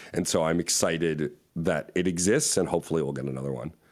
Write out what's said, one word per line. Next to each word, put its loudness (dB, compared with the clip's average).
and 0
so 2
I'm 2
excited 0
that -2
it 2
exists, 2
and 2
hopefully 0
we'll -2
get -6
another -4
one. -8